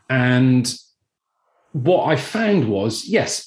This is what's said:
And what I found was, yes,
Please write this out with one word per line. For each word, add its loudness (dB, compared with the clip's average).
And 2
what 0
I 2
found -2
was, -4
yes, -2